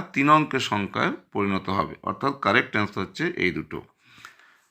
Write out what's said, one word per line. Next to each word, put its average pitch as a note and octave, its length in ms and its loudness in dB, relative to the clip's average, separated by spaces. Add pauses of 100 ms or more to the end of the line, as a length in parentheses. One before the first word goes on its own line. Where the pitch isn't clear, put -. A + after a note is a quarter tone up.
(140)
তিন C#3 220 2
অঙ্কের D3 360 2
সংখ্যায় A2+ 400 0 (220)
পরিণত G2+ 340 0 (100)
হবে। D2+ 160 -2 (160)
অর্থাৎ C3+ 240 -2 (120)
কারেক্ট A2 280 4
অ্যান্সার G#2 300 -2
হচ্ছে A#2 200 -8 (200)
এই F2 140 2
দুটো। D#2 200 -8 (920)